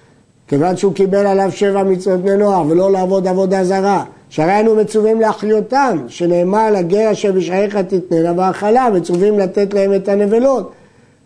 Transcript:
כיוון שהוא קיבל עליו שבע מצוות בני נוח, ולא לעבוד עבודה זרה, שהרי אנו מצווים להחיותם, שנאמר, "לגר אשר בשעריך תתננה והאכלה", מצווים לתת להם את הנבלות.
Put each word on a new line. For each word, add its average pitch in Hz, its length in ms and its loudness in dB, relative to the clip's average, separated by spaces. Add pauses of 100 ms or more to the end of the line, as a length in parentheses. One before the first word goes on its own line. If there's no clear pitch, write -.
(480)
כיוון 170 300 0
שהוא 190 160 0
קיבל 196 340 0
עליו 190 240 0
שבע 196 320 0
מצוות 185 360 0
בני 196 180 0
נוח, 196 320 2
ולא 180 220 2
לעבוד 185 360 0
עבודה 190 360 0
זרה, 190 400 0 (260)
שהרי 180 300 0
אנו 220 160 4
מצווים 214 460 0
להחיותם, 214 760 0 (100)
שנאמר, 180 640 0
"לגר 202 400 0
אשר 202 200 -2
בשעריך 190 460 -2
תתננה 175 600 -2
והאכלה", 208 580 0
מצווים 180 440 0
לתת 196 340 -2
להם 196 220 2
את 190 140 -2
הנבלות. 208 640 0 (540)